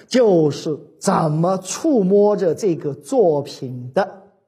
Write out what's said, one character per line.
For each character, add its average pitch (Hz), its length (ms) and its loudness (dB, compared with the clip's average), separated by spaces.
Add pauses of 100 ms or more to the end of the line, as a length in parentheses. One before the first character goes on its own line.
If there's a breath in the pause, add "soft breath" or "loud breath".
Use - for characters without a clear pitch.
就 180 440 4
是 147 260 -6 (220)
怎 165 320 0
么 170 280 0
触 254 440 0
摸 202 320 4
着 175 200 0
这 180 200 -2
个 139 180 -8
作 170 480 0
品 123 520 -12
的 - 300 -4 (240)